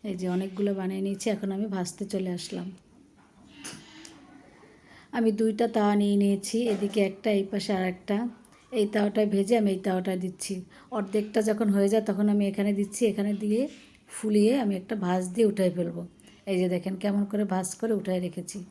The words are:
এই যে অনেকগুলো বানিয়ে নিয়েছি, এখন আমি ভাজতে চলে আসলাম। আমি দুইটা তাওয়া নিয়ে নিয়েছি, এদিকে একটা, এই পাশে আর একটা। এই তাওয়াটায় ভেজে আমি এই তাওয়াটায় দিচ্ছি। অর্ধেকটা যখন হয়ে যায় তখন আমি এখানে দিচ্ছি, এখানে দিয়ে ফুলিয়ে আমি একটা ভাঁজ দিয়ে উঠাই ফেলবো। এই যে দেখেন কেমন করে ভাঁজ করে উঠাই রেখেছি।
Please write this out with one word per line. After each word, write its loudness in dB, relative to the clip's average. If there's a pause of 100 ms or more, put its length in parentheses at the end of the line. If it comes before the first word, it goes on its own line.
এই -4
যে -4
অনেকগুলো -2 (100)
বানিয়ে -4
নিয়েছি, -4
এখন -4
আমি -2 (100)
ভাজতে -4
চলে -2
আসলাম। -8 (2500)
আমি 4 (100)
দুইটা 2 (100)
তাওয়া 4
নিয়ে 4
নিয়েছি, 2 (160)
এদিকে 0 (100)
একটা, -4 (100)
এই 0
পাশে -4
আর 0
একটা। -4 (560)
এই 2
তাওয়াটায় 2
ভেজে 4
আমি 4
এই -4
তাওয়াটায় 0
দিচ্ছি। -6 (440)
অর্ধেকটা -2
যখন 2
হয়ে 4
যায় 2
তখন 2
আমি 2
এখানে 0
দিচ্ছি, -2
এখানে -2 (100)
দিয়ে 0 (560)
ফুলিয়ে 4 (120)
আমি 0
একটা -6 (100)
ভাঁজ 2 (120)
দিয়ে 4
উঠাই 2
ফেলবো। -4 (480)
এই 2
যে 4
দেখেন -2
কেমন 0
করে 0
ভাঁজ 0 (120)
করে 0
উঠাই -2
রেখেছি। -8 (120)